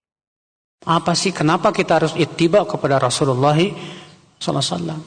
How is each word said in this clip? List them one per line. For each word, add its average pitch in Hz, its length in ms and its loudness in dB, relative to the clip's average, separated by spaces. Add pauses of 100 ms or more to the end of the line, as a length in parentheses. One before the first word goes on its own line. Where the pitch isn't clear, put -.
(880)
Apa 170 240 2
sih, 175 240 -2
kenapa 180 400 2
kita 170 240 2
harus 156 160 0
ittiba 170 480 2
kepada 139 400 -2
Rasulullah 131 480 2
sallallahu - 880 -4
alaihi 147 340 -4
wasallam? 165 340 -8